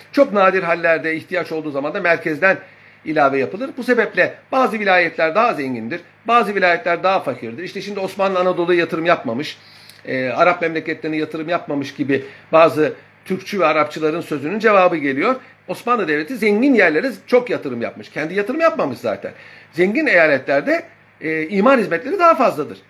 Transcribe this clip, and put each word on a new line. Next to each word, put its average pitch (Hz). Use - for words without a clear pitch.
Çok 190
nadir 190
hallerde 165
ihtiyaç 170
olduğu 156
zaman 147
da 202
merkezden 170
ilave 143
yapılır. 254
Bu 247
sebeple 214
bazı 247
vilayetler 175
daha 220
zengindir, 131
bazı 226
vilayetler 170
daha 185
fakirdir. 123
İşte 185
şimdi 202
Osmanlı 190
Anadolu'ya 175
yatırım 165
yapmamış, 151
e, 131
Arap 170
memleketlerine 156
yatırım 156
yapmamış 151
gibi 135
bazı 151
Türkçü -
ve 165
Arapçıların 156
sözünün 151
cevabı 190
geliyor. 143
Osmanlı 202
Devleti 156
zengin 220
yerlere 185
çok 240
yatırım 123
yapmış. 104
Kendi 160
yatırım 220
yapmamış 208
zaten. 98
Zengin 214
eyaletlerde, 160
e, 160
imar 214
hizmetleri 175
daha 339
fazladır. 151